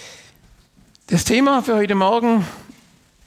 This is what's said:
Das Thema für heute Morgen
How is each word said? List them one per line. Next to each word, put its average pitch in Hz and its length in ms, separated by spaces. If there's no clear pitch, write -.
Das - 180
Thema 262 380
für 226 140
heute 202 180
Morgen 220 500